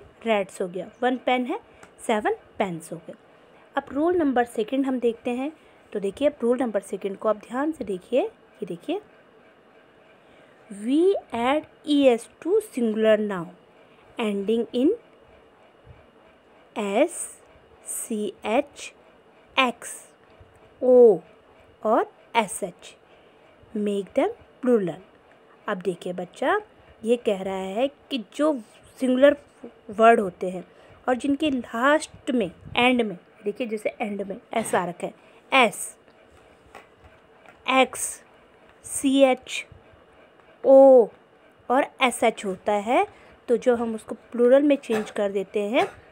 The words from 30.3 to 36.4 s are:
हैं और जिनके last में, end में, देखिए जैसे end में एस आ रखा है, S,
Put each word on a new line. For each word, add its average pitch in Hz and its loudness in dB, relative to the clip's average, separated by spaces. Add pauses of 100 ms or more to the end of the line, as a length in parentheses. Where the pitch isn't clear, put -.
हैं 180 -12 (400)
और 254 2
जिनके 277 -2
last 269 -2
में, 214 0 (240)
end 247 2
में, 202 -6 (260)
देखिए 208 -6
जैसे 214 -8
end 202 -6
में 196 -10 (120)
एस 226 -4
आ 185 0
रखा 175 -8
है, 185 -12 (400)
S, 240 0 (1700)